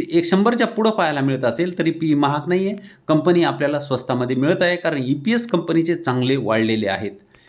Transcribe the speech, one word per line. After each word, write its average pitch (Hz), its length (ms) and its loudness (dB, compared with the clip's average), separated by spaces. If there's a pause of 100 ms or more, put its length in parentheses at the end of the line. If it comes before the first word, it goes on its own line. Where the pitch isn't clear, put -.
एक, 165 160 2
शंभरच्या 226 420 2
पुढं 220 240 0
पाहायला 160 300 0
मिळत 135 240 0
असेल 170 340 -2
तरी 160 140 2
पी 160 220 0
महाग 143 320 0
नाही 185 200 0
आहे, 214 80 -4 (320)
कंपनी 165 380 4
आपल्याला 143 360 -2
स्वस्तामध्ये 127 540 -2
मिळत 147 260 2
आहे, 175 160 2
कारण 151 280 -2
ईपीएस 180 440 -2
कंपनीचे 165 460 0
चांगले 127 420 0
वाढलेले 110 520 0
आहेत. 95 220 -4 (380)